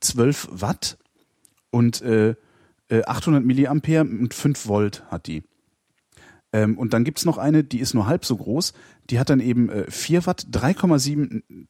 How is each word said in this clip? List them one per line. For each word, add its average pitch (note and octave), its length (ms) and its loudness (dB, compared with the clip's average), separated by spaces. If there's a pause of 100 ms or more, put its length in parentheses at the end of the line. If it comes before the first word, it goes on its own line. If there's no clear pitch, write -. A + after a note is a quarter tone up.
zwölf B2+ 480 0
Watt - 460 -6 (720)
und, A#2+ 320 2
äh, A2+ 340 2 (520)
äh, A2+ 180 2
achthundert C3+ 380 2
Milliampere D3 580 2
und A2+ 320 -4
fünf - 340 -2
Volt G#2 420 0
hat E2 160 -10
die. D#2+ 160 -8 (1080)
Ähm, G#2+ 260 2
und A#2 140 -4
dann A#2 100 4
gibt's - 220 -4
noch A#2 140 0
eine, D3+ 260 4
die B2 160 -4
ist B2+ 140 -4
nur G#2 120 2
halb D#3+ 180 0
so A#2+ 120 -2
groß. - 360 -4 (380)
Die A#2 80 0
hat C3+ 120 0
dann C3+ 100 4
eben, A#2+ 280 2
äh, G#2 220 -6
vier E3+ 360 -2
Watt, - 220 -4
drei C3+ 260 0
Komma D#3+ 260 2
sieben, C#3+ 420 -4 (280)